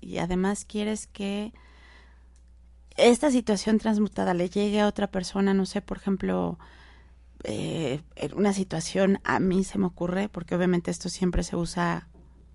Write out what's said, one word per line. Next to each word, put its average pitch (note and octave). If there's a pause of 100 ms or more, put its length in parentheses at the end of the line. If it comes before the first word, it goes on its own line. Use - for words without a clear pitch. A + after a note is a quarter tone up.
y F#3
además F#3
quieres G#3+
que G3+ (1400)
esta B3
situación A3
transmutada G#3
le F3
llegue G#3
a G#3
otra G3+
persona, G3
no F#3+
sé, G3+
por F3+
ejemplo, F#3 (840)
eh, D3+ (160)
en -
una G3+
situación F#3+
a B2+
mí F#3
se G3+
me F#3+
ocurre, F3+
porque F3
obviamente F3+
esto F3
siempre F3+
se F3
usa, E3+ (460)